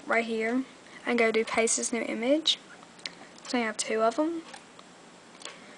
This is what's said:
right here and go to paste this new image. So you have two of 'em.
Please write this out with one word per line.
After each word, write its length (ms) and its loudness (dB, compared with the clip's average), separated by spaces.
right 200 2
here 380 0
and 120 2
go 140 6
to 140 2
paste 320 2
this 160 -2
new 80 -2
image. 580 2
So 100 -2
you 60 0
have 140 -4
two 240 -2
of 180 2
'em. 220 -2